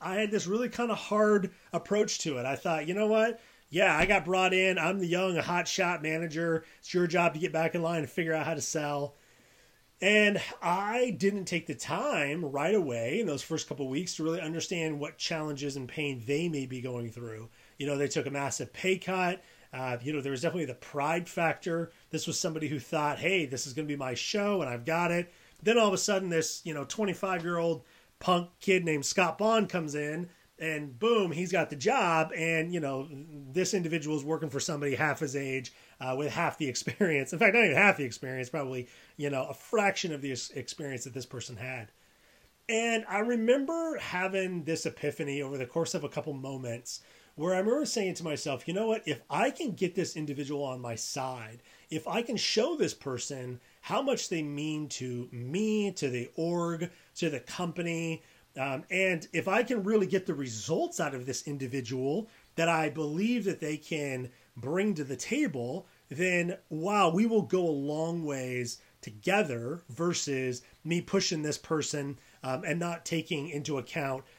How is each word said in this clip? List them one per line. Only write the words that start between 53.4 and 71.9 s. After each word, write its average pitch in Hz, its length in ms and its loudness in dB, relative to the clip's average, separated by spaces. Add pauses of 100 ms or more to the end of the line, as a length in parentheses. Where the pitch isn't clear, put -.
how 208 180 -2
much 277 300 0
they 165 120 0
mean 151 460 -4
to 123 420 -6
me, 196 600 0
to 151 160 -2
the 123 260 -4
org, 170 560 0 (260)
to 170 120 0
the 139 120 -2
company, 165 840 -4 (360)
um, 135 320 -2
and 185 440 2
if 170 140 0
I 214 140 4
can 240 200 0
really 208 240 4
get 180 180 2
the 175 100 0
results 143 640 -2
out 147 160 0
of 127 120 -6
this 135 200 -6
individual 135 800 -2 (280)
that 165 160 4
I 160 180 4
believe 165 560 0
that 175 160 -2
they 151 160 -4
can 139 540 -4 (260)
bring 175 380 0
to 151 100 -4
the 131 100 -6
table, 165 720 -2 (220)
then, 175 480 0 (140)
wow, 180 400 2
we 196 160 4
will 220 160 4
go 175 260 2
a - 20 4
long 156 540 -2
ways 127 540 -4 (240)
together 139 880 0
versus 131 720 0 (220)
me 170 180 0
pushing 185 400 0
this 151 160 -2
person, 143 600 -2 (240)